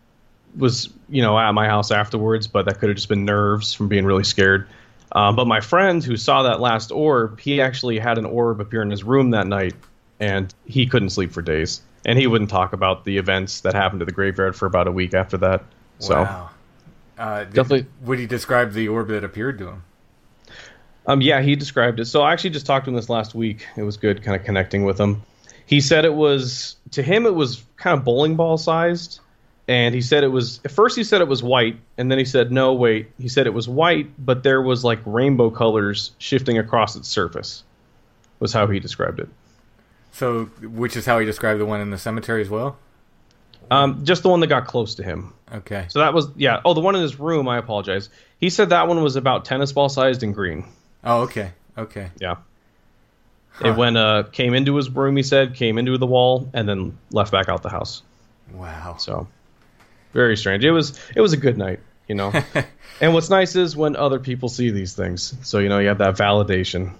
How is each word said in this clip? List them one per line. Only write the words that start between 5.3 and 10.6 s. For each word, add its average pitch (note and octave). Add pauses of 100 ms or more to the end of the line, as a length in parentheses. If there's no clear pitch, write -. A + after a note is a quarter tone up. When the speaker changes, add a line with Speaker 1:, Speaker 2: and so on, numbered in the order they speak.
Speaker 1:
but B2
my A2
friend E3+
who A#2+
saw C3+
that A#2+
last A2+
orb, B2
he C#3
actually B2+
had A#2
an A2
orb A2+
appear A2
in G#2
his G2
room B2+
that G#2
night, F#2+ (460)
and G2 (120)